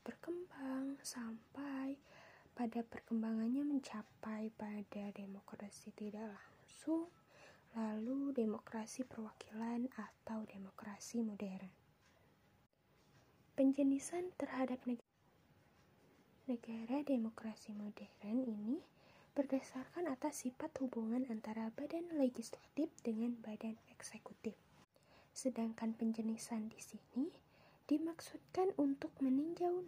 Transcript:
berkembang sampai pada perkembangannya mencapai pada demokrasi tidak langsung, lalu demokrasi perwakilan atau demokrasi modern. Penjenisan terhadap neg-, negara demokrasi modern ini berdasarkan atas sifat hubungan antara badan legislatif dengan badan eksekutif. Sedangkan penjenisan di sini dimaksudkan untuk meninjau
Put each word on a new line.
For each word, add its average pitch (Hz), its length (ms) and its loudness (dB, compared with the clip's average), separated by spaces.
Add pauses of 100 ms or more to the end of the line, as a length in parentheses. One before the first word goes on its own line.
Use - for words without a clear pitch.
berkembang 277 960 -4
sampai 269 960 -4 (560)
pada 233 320 0
perkembangannya 226 800 2
mencapai 220 880 -2
pada 208 560 -4
demokrasi 202 880 -10
tidak 214 320 -6
langsung, - 800 -2 (640)
lalu 226 560 0
demokrasi 226 720 0
perwakilan 233 960 -4
atau 220 480 -6
demokrasi 202 800 -4
modern. 190 480 -6 (1800)
Penjenisan 277 800 6
terhadap 262 480 0
neg-, 240 160 -2 (1400)
negara 233 560 0
demokrasi 226 720 0
modern 208 720 -2
ini 220 320 0 (560)
berdasarkan 269 720 0
atas 285 400 0
sifat 302 320 -2
hubungan 240 480 2
antara 220 480 -2
badan 320 400 -2
legislatif 269 720 2 (160)
dengan 233 400 2
badan 220 320 -6 (160)
eksekutif. - 640 -8 (800)
Sedangkan 226 640 2
penjenisan 226 720 0
di - 80 -12
sini - 560 -2 (560)
dimaksudkan 330 880 2
untuk 285 400 4
meninjau 339 680 4